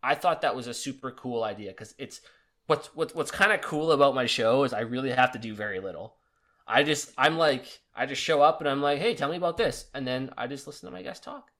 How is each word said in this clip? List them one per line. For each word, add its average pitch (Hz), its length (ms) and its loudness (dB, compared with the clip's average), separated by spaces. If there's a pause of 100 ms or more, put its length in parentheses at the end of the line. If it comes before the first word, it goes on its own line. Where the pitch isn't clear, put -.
I - 80 4
thought 170 280 0
that 127 120 2
was 123 140 -8
a 120 60 -8
super 131 360 -8
cool 120 320 -6
idea, 104 320 -6
'cause - 240 -18
it's, - 220 -14 (460)
what's, - 280 -2
what's, 156 180 -4
what's 160 200 -6
kinda 202 260 2
cool 156 320 -2
about 139 240 6
my 127 120 0
show 120 360 4
is 131 100 0
I 107 100 -4
really 123 280 -4
have 127 220 4
to 120 80 -10
do 113 120 -8
very 104 280 -6
little. 92 360 -12 (480)
I 135 200 4
just, 151 340 -2
I'm 151 180 4
like, 151 440 0 (140)
I 127 120 -4
just 135 160 -6
show 151 180 4
up 156 200 6
and 147 100 0
I'm 139 120 0
like, 143 180 2
"Hey, 226 160 0
tell 139 140 -2
me 175 60 -4
about 170 200 -2
this." 190 380 -2
And 135 120 -6
then 127 320 -4
I 120 80 -4
just 135 220 -8
listen - 200 -16
to - 40 -14
my 92 100 -12
guests - 220 -12
talk. - 360 -14